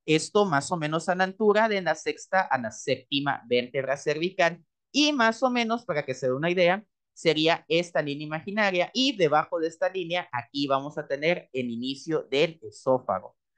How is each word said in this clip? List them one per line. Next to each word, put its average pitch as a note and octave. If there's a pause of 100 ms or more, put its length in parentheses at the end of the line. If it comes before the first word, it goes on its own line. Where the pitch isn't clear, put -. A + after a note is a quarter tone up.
Esto E3
más C#3+
o F3
menos D#3+
a F3
la F#3
altura G#3
de G3
la D#3+
sexta D#3
a C3
la A2+
séptima C#3
vértebra B2+
cervical. E3+ (260)
Y D4+
más A3+
o C4
menos, A#3
para D3
que C3
se C3
dé B2+
una D3
idea, F3+ (300)
sería D#3+
esta E3+
línea D3
imaginaria F3+
y C4
debajo D#3+
de D#3+
esta F3+
línea F3
aquí C#3+
vamos C#3
a D3
tener D#3
el B2+
inicio C3+
del D#3+
esófago. A2 (220)